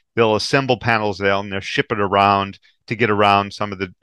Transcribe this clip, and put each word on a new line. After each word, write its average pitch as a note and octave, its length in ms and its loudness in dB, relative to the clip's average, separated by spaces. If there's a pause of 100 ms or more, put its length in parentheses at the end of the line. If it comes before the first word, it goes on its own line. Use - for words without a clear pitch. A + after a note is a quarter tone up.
(140)
They'll A2 220 2
assemble C3 420 0
panels G#2+ 400 -2
there G2 160 0
and G2 180 -6
they'll G2 80 -6
ship - 300 -4
it A2 100 -4
around G2 580 2 (280)
to G2+ 100 -6
get G#2+ 140 0
around G2+ 420 2
some G#2 200 -8
of F#2+ 60 -10
the F#2 140 -8 (100)